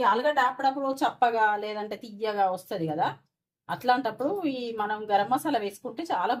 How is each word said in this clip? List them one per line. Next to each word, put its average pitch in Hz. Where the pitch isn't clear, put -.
ఆలుగడ్డ 277
అప్పుడప్పుడు 269
చప్పగా 233
లేదంటే 214
తియ్యగా 208
వస్తది 180
కదా, 175
అట్లాంటప్పుడు 247
ఈ 247
మనం 214
గరం 202
మసాలా 285
వేసుకుంటే 226
చాలా 202